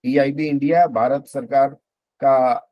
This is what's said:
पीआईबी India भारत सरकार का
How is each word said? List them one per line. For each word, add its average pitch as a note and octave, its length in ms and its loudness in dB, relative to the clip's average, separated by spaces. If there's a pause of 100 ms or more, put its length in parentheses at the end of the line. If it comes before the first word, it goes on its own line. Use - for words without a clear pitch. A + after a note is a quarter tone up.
पीआईबी C#3+ 440 -2
India D3+ 400 0
भारत B2+ 380 -2
सरकार C3+ 440 -2 (540)
का B2+ 480 2